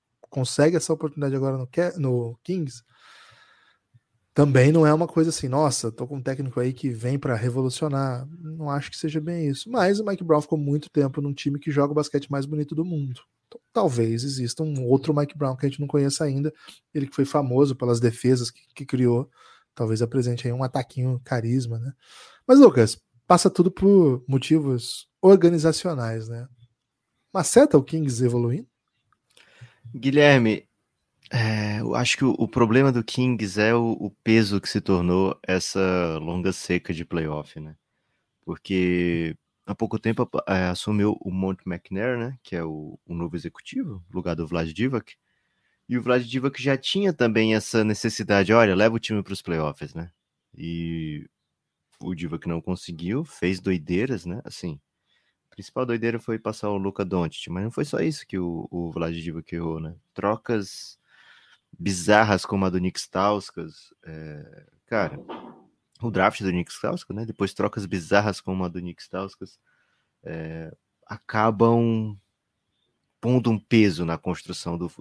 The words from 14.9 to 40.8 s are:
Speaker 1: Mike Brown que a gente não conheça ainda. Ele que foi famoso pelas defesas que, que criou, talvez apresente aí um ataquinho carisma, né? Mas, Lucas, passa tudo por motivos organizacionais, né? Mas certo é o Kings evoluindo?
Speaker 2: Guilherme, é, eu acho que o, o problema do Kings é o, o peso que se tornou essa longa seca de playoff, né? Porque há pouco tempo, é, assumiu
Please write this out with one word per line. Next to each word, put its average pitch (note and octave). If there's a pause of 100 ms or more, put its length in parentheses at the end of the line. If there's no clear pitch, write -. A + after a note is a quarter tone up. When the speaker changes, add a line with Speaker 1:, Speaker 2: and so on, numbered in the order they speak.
Speaker 1:
Mike C#3+
Brown C3+
que C#3+
a C#3
gente C3+
não C#3+
conheça C#3
ainda. C#3+ (400)
Ele C#3
que -
foi C#3
famoso C#3
pelas A#2+
defesas A#2+
que, - (120)
que C#3+
criou, B2+ (460)
talvez A2
apresente A#2+
aí A#2+
um B2+
ataquinho C3
carisma, A#2
né? A#2+ (560)
Mas, C4
Lucas, E3 (260)
passa F3+
tudo F3+
por F3
motivos C3+ (120)
organizacionais, D#3+
né? A#2 (880)
Mas F#3
certo C#4+
é D3
o C3
Kings C#3
evoluindo? A#2+ (1300)
Speaker 2:
Guilherme, C3+ (640)
é, A2
eu A2+
acho B2
que C#3
o, B2
o A2
problema B2+
do A#2+
Kings A2
é A2
o, A#2
o G2+ (120)
peso G#2+
que -
se G#2
tornou F2+
essa F#2
longa F2
seca F2+
de E2
playoff, D#2
né? D#2 (680)
Porque F2 (300)
há G3+
pouco A2
tempo, A2+ (200)
é, F#2
assumiu G#2